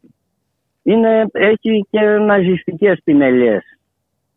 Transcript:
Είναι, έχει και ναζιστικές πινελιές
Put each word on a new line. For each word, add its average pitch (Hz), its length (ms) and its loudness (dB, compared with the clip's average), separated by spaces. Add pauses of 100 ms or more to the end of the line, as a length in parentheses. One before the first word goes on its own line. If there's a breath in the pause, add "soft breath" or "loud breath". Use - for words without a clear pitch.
(840)
Είναι, 220 500 0
έχει 214 580 -2
και 214 100 -2
ναζιστικές 202 1040 0
πινελιές 127 580 2 (760)